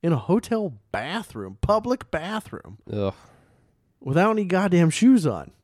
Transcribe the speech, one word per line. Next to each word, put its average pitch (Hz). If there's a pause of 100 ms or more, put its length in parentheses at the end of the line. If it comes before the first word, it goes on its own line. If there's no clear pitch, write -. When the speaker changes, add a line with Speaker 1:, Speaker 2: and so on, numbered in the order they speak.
Speaker 1:
in 170
a 143
hotel 190 (140)
bathroom, 113
public 220
bathroom, 170 (140)
Speaker 2:
Ugh. 101 (880)
Speaker 1:
without 170
any 214
goddamn 180
shoes 226
on. 85 (120)